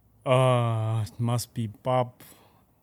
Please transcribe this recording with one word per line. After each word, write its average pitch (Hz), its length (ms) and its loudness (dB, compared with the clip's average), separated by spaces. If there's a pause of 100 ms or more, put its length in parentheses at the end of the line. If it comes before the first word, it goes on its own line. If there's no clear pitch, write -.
(240)
Uh, 117 840 2
it - 140 -14
must 120 340 -4
be 113 140 -6
pap, 127 540 -4 (600)